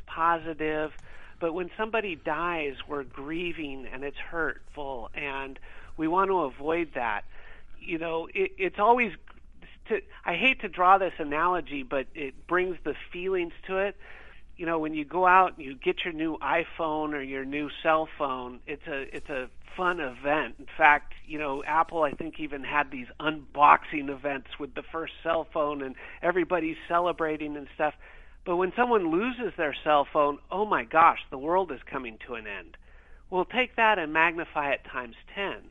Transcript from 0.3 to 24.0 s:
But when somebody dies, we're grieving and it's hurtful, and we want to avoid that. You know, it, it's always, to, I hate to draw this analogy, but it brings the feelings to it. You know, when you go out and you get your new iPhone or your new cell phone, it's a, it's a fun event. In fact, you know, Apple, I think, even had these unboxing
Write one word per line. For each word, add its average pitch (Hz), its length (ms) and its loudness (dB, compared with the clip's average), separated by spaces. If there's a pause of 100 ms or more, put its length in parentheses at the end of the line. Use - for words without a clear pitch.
But 165 140 0
when 175 240 -4
somebody 214 380 -2
dies, 156 600 -2 (100)
we're 143 200 -6
grieving 143 840 -8
and 127 120 -8
it's 143 140 -8
hurtful, 139 960 -6
and 139 440 -6 (380)
we 156 140 0
want 190 220 4
to 180 100 4
avoid 156 540 -2
that. 113 280 -2 (560)
You 170 180 -6
know, 165 360 -4
it, 190 240 0
it's 185 200 -2
always, 226 360 6 (720)
to, 220 140 0 (240)
I 175 100 0
hate 254 260 2
to 214 60 -4
draw 180 300 8
this 185 200 0
analogy, 151 640 0
but 135 300 -2
it 135 320 -10
brings 180 380 0
the 147 100 -2 (200)
feelings 180 400 -2 (140)
to 190 100 -2
it. 196 180 0 (640)
You 175 80 -8
know, 165 140 0
when 156 140 -2
you 151 120 -4
go 170 200 0
out 180 300 8
and 156 100 -14
you 135 100 -10
get 180 280 -2
your 175 100 -4
new 156 260 -2
iPhone 156 720 -2
or 143 80 -4
your 135 240 -6
new 143 240 -4 (120)
cell 160 360 2
phone, 127 500 -4
it's 147 180 -10
a, 139 300 -8
it's 147 140 -10
a 127 200 -6 (280)
fun 180 240 0
event. 131 580 0
In 135 80 -14 (100)
fact, 147 360 8 (120)
you 151 140 -8
know, 143 240 -4
Apple, 160 400 2
I 139 80 2
think, 160 300 -8
even 143 240 -6
had 147 260 0
these 123 160 -10 (140)
unboxing 147 880 4